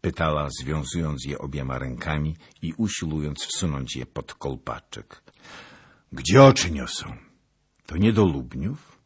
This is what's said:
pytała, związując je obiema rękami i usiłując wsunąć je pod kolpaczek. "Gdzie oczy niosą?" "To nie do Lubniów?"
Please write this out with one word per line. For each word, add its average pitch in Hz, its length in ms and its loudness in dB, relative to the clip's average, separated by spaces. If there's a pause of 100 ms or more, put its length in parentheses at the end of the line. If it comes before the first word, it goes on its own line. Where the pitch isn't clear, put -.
pytała, 78 480 -2 (120)
związując 73 640 -4
je 71 140 -8
obiema 67 400 -6
rękami 76 580 -4 (260)
i 80 100 -6
usiłując 78 720 -4
wsunąć 69 520 -4
je 64 100 -8
pod - 280 -12
kolpaczek. - 880 -12 (920)
"Gdzie 92 300 8
oczy 131 280 8
niosą?" - 460 -8 (720)
"To 80 100 -8
nie 104 160 6
do 104 120 6
Lubniów?" 71 800 -4